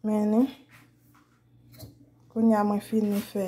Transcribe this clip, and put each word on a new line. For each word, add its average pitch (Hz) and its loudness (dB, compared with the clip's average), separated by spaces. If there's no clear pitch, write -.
Meni, 214 2
kounye 226 2
a 208 2
mwen 208 -2
fini 214 -2
fè 170 -6